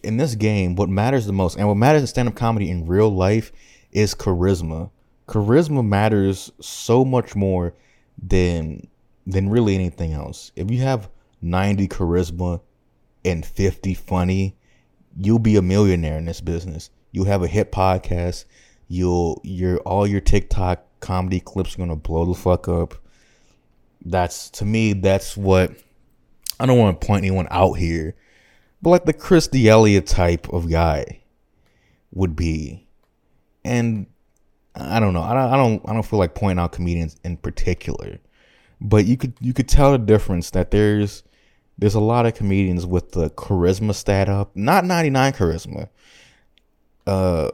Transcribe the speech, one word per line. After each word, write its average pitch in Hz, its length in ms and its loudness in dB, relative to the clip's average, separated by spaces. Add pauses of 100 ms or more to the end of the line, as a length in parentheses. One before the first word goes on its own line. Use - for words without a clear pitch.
in 110 140 -4
this 131 200 -2
game, 104 400 0
what 98 140 0
matters 110 360 0
the 104 80 -4
most, 95 240 -2
and 104 100 0
what 104 80 2
matters 143 260 4
in 123 60 -4
stand-up 120 280 -2
comedy 110 340 -2
in 85 180 -6
real 104 220 4
life, 101 420 0 (400)
is 104 240 0
charisma. 87 720 -2 (380)
Charisma 131 580 0
matters 101 720 0
so - 460 0
much 123 300 -2
more 92 400 -2 (420)
than, 87 720 -2 (400)
than 95 220 -2
really 107 260 2
anything 87 380 -4
else. - 420 -12
If 95 160 -6
you 123 100 -2
have 127 280 -2 (320)
ninety 95 460 0
charisma 87 760 -2 (600)
and 85 220 -2
fifty 95 480 -2
funny, 92 640 -2 (600)
you'll 104 200 2
be 110 200 4
a 95 40 4
millionaire 90 560 2
in 80 80 -8
this 82 160 -10
business. 85 480 -8 (220)
You'll 95 140 -2
have 98 180 0
a 85 40 0
hit 98 240 -2
podcast. 90 720 -2 (420)
You'll, 87 560 -2
your, 90 380 -2
all 98 260 -2
your 101 120 0
TikTok 92 640 2 (160)
comedy 92 400 -2
clips - 360 -6
are - 20 -16
gonna 87 180 -6
blow 80 300 -2
the 90 80 -2
fuck 90 340 0
up. 87 280 -4 (1080)
That's, 87 460 -4
to - 160 -8
me, 110 280 2
that's 95 440 -2
what, 92 380 2 (840)
I 123 60 -2
don't 127 140 6
wanna 95 180 4
point 101 260 0
anyone 95 280 -2
out 90 220 2
here, 82 420 -4 (640)
but, 165 80 2
like, 175 160 4
the 156 80 0
Chris - 340 2
D'Elia 110 540 6
type 87 480 0
of 85 200 -4
guy 80 520 0 (920)
would 92 240 -2
be. 78 520 -6 (760)
And 117 440 -2 (680)
I 82 240 -4
don't 101 140 2
know. 85 80 0
I 110 140 -4
don't, 131 180 0
I - 20 2
don't, 117 340 0
I 107 40 -4
don't 110 120 -2
feel 107 140 -2
like 90 140 0
pointing 92 280 -2
out 87 100 -2
comedians 85 520 -4
in 85 140 -8
particular, - 800 -4 (640)
but 107 240 4
you 117 120 2
could, 127 220 -8
you 123 140 -4
could 127 160 -2
tell 139 220 8
the 135 80 4
difference 101 500 2
that 90 220 -2
there's, 104 500 0 (560)
there's 107 180 2
a 110 40 0
lot 117 260 2
of 113 80 0
comedians 95 520 0
with 87 260 -2
the 80 200 -2
charisma 95 640 0
stat 98 360 0
up, 98 260 -4
not 156 280 2
ninety-nine 143 500 2
charisma, 80 560 -4 (1160)
uh, 92 460 0